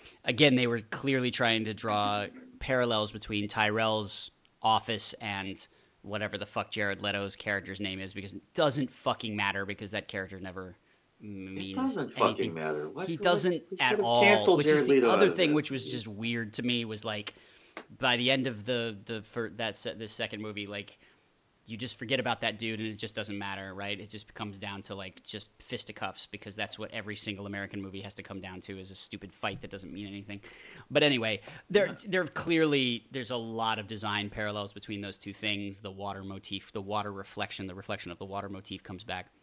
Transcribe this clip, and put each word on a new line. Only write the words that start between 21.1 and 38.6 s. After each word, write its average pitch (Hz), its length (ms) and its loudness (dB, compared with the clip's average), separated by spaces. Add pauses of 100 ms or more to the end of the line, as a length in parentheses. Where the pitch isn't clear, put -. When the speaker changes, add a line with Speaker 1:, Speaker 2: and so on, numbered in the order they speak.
Speaker 1:
you 113 100 -8
just 120 200 -4
forget 127 220 0
about 120 220 0
that 107 160 0
dude 110 220 -4
and 110 100 -2
it 107 60 -8
just 107 200 -6
doesn't 104 220 -6
matter, 98 360 -6
right? 101 240 -6
It 101 120 -12
just - 240 -12
comes 101 240 -8
down 98 260 -8
to, 98 120 -10
like, 92 280 -12
just - 280 -8 (100)
fisticuffs, - 640 -6
because 104 300 -12
that's 104 240 -6
what 107 120 -8
every 104 240 -8
single 101 300 -6
American 101 380 -6
movie 95 180 -10
has 98 140 -10
to 98 80 -14
come 98 180 -10
down 92 200 -10
to, 98 180 -10
is 95 100 -12
a 95 60 -10
stupid 95 360 -8
fight 101 300 -6
that - 80 -12
doesn't 92 240 -12
mean 101 140 -10
anything. 101 340 -10 (480)
But 147 140 6
anyway, 113 380 4 (280)
there, 196 180 6
Speaker 2:
Yeah. - 80 -4 (120)
Speaker 1:
there 185 180 2
clearly, 147 880 4
there's 127 180 -6
a 123 80 -2
lot 113 400 0
of 107 80 -6
design 104 460 -2
parallels 104 420 -2
between 101 280 -8
those 98 180 -8
two 101 140 -10
things. 101 460 -4
The 101 120 -10
water 98 320 -6
motif, 98 500 -8
the 104 80 -4
water 101 320 -2
reflection, 98 540 -6
the 90 80 -10
reflection 98 360 -6
of 87 60 -10
the 101 80 -8
water 98 240 -6
motif 98 320 -10